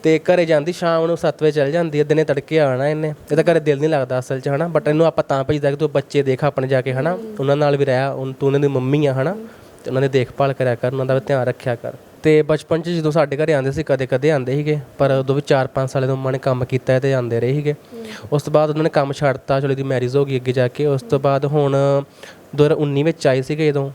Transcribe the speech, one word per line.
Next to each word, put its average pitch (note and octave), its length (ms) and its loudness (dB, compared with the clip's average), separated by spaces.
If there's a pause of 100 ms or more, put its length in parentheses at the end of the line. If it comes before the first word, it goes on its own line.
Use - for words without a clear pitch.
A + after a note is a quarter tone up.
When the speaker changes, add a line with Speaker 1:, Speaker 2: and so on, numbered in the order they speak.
Speaker 1:
ਤੇ D#3+ 160 4
ਘਰੇ F3 260 2
ਜਾਂਦੀ D#3 260 0
ਸ਼ਾਮ E3 340 0
ਨੂੰ E3+ 120 -2
ਸੱਤ D#3 260 -2
ਵਜੇ D#3 80 4
ਚਲ D3 200 0
ਜਾਂਦੀ D#3+ 280 0
ਹੈ, D3 40 4
ਦਿਨੇ D3+ 200 2
ਤੜਕੇ D3+ 360 0
ਆਉਣਾ C3+ 280 2
ਇਹਨੇ। D#3 260 -2 (180)
ਇਹਦਾ D#3 200 2
ਘਰੇ E3 80 4
ਦਿਲ D3 200 0
ਨਹੀਂ D#3 100 0
ਲੱਗਦਾ C3 300 -2
ਅਸਲ C3 200 -6
'ਚ, C#3 100 -4
ਹਨਾ? D#3 280 -2
But D3 120 0
ਇਹਨੂੰ D#3 160 4
ਆਪਾਂ D#3+ 220 0
ਤਾਂ C3+ 160 0
ਭੇਜਦਾ C#3+ 280 0
ਕਿ C#3+ 60 -4
ਤੂੰ D3+ 140 -2
ਬੱਚੇ C#3+ 320 0
ਦੇਖ C3 200 0
ਆਪਣੇ C3+ 240 0
ਜਾ C3+ 140 2
ਕੇ, C3 120 -4
ਹਨਾ? D3+ 200 -2
Speaker 2:
ਹੂੰ। A3 260 -10
Speaker 1:
ਉਹਨਾਂ C#3 180 2
ਨਾਲ C#3+ 200 2
ਵੀ C#3 80 2
ਰਹਿ, C3+ 240 0
ਹੁਣ C3 240 -8
ਤੂੰ C3+ 140 -2
ਉਹਨਾਂ C#3 120 2
ਦੀ C#3+ 80 2
ਮੰਮੀ C3+ 380 0
ਆ, C3+ 80 2
ਹਨਾ? C3 180 0
Speaker 2:
ਹੂੰ। A3 160 -10 (360)
Speaker 1:
ਤੇ - 60 -8
ਉਹਨਾਂ C3 120 0
ਦੀ C#3 60 0
ਦੇਖਭਾਲ C3 460 0
ਕਰਿਆ B2 220 0
ਕਰ, B2+ 180 -4
ਉਹਨਾਂ C3 120 -4
ਦਾ C3 80 0
ਵੀ C3 140 2
ਧਿਆਨ B2+ 200 0
ਰੱਖਿਆ B2 280 -4
ਕਰ। B2 180 -10 (300)
ਤੇ D#3 180 6
ਬਚਪਨ D#3 400 0
'ਚ E3+ 80 -8
ਜਦੋਂ D#3 220 0
ਸਾਡੇ C#3+ 260 0
ਘਰੇ D#3 160 0
ਆਉਂਦੇ C3+ 180 0
ਸੀ, D3+ 120 -4
ਕਦੇ C3 240 -2
ਕਦੇ C#3 240 0
ਆਉਂਦੇ C3 240 -2
ਸੀਗੇ, D3 240 -2 (180)
ਪਰ C3+ 140 2
ਉਦੋਂ C3+ 240 0
ਵੀ D3 60 0
ਚਾਰ C3 260 2
ਪੰਜ C3 220 -4
ਸਾਲ C3 160 -2
ਦੀ C3+ 60 0
ਉਮਰ C3 200 -2
ਨੇ C3+ 60 -2
ਕੰਮ B2+ 280 -2
ਕੀਤਾ C3 340 0
ਤੇ C3+ 140 0
ਆਉਂਦੇ A#2 260 -2
ਰਹੇ A#2+ 140 0
ਸੀਗੇ। D3 200 -2 (200)
Speaker 2:
ਹੂੰ। A3+ 120 -12 (280)
Speaker 1:
ਉਸ D3 100 0
ਤੋਂ D3+ 100 -6
ਬਾਅਦ D3+ 160 4
ਉਹਨਾਂ D3+ 140 -2
ਨੇ E3 60 2
ਕੰਮ C#3+ 240 0
ਛੱਡਤਾ, C3+ 460 0
ਚਲੋ C#3 120 0
ਇਹਦੀ C3+ 120 -2
ਮੈਰਿਜ B2+ 340 -2
ਹੋ C#3+ 80 4
ਗਈ C3+ 100 -4
ਅੱਗੇ B2+ 160 -2
ਜਾ B2+ 160 2
ਕੇ। C#3+ 180 -2
ਉਸ C#3 160 0
ਤੋਂ C#3 180 0
ਬਾਅਦ C#3 260 0
ਹੁਣ C#3 580 2 (520)
ਦੋ D3 100 6
ਹਜ਼ਾਰ D3+ 120 2
ਉੱਨੀ C#3+ 260 0
ਵਿੱਚ D#3+ 240 0
ਆਏ C3 140 2
ਸੀਗੇ D3+ 260 -2
ਜਦੋਂ C#3 280 0